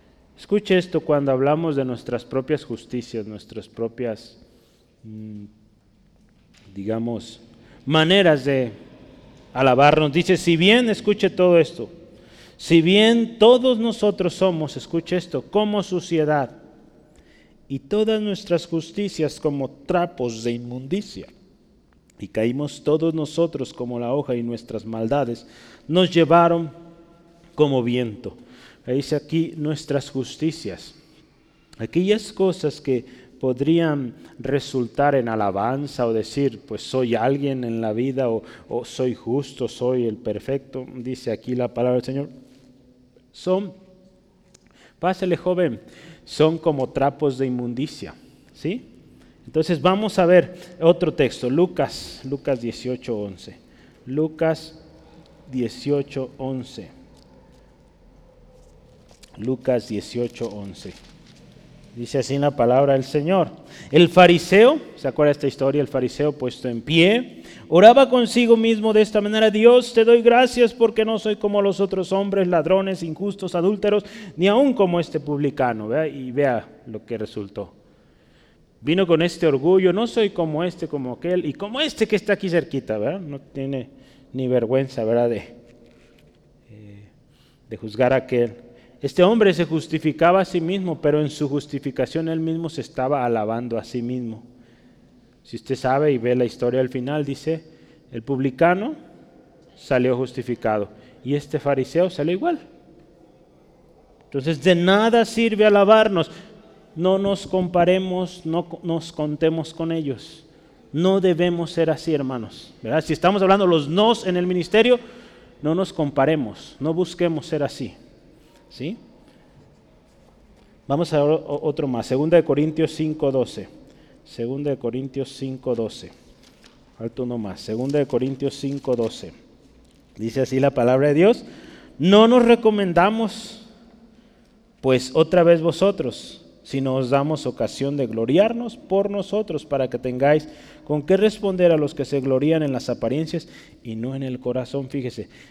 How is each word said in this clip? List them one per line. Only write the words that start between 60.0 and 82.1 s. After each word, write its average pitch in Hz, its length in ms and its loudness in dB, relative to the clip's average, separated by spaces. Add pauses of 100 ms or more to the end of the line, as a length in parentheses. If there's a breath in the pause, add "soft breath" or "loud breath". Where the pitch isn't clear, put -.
once. 98 460 -14 (1000)
Dice 120 260 -4
así 131 160 -2
en 139 60 -2
la 139 140 0
palabra 127 380 4
del 135 100 0
Señor. 156 460 -2 (420 loud breath)
El 165 160 6
fariseo, 185 720 6 (160)
¿se - 140 -4
acuerda 147 220 2
esta 143 160 -2
historia? 139 340 0
El 135 80 -2
fariseo 139 420 -2
puesto 127 380 -6
en 117 120 -8
pie, 170 640 2 (240 loud breath)
Oraba 233 420 8
consigo 240 460 4
mismo 220 380 0
de 214 80 6
esta 214 200 2
manera: 214 280 2
"Dios, 240 440 6
te 226 120 6
doy 233 160 8
gracias 240 520 4
porque 220 300 2
no 220 140 0
soy 214 180 -2
como 202 260 0
los 196 180 0
otros 185 320 -2
hombres, 196 360 0
ladrones, 180 540 0
injustos, 185 540 -6
adúlteros, 202 500 0 (320 loud breath)
ni 170 100 2
aun 247 260 4
como 175 260 2
este 160 200 -4
publicano", 135 680 -2
¿verdad? 143 180 -2
Y 135 260 -10
vea 127 360 0 (180)
lo 110 200 -14
que 117 120 -8
resultó. 104 560 -10 (1080 soft breath)
Vino 170 260 0
con 160 140 4
este 175 260 0
orgullo: 175 460 4
"No 214 120 -2
soy 226 240 -2
como 160 340 -4
este, 175 240 -8
como 127 260 -8
aquel, 175 320 -4
y - 80 -6
como 220 280 -8
este 254 260 -2
que 214 80 -2